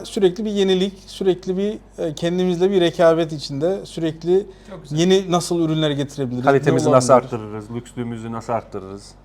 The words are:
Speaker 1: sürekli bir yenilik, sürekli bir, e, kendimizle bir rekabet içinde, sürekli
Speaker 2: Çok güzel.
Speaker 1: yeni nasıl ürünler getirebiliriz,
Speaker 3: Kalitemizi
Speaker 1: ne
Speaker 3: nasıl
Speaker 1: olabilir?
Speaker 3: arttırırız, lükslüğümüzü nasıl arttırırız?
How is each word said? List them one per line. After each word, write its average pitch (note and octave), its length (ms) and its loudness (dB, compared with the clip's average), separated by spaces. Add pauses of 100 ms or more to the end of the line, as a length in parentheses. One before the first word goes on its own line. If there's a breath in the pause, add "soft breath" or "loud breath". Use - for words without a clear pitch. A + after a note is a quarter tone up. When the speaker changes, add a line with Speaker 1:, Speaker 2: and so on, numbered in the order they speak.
Speaker 1:
sürekli G3 420 0
bir G#3+ 60 -4
yenilik, G3 420 2 (140)
sürekli F#3 500 -2
bir, G#3 200 -2 (200)
e, E3 180 -4
kendimizle F3+ 560 0
bir F#3+ 100 2
rekabet E3 520 2
içinde, D#3 520 -4
sürekli E3 600 -2 (240 loud breath)
Speaker 2:
Çok E3+ 140 -16
güzel. D3 140 -6
Speaker 1:
yeni F#3 340 2
nasıl E3+ 300 0
ürünler D#3 300 0
getirebiliriz, C3 540 -4
Speaker 3:
Kalitemizi D3+ 440 4
Speaker 1:
ne - 40 4
Speaker 3:
nasıl B2+ 200 6
Speaker 1:
olabilir? B2 200 6
Speaker 3:
arttırırız, G#2+ 420 -10
lükslüğümüzü A#2 560 -10
nasıl A#2 220 -6
arttırırız? G2+ 580 -8 (140)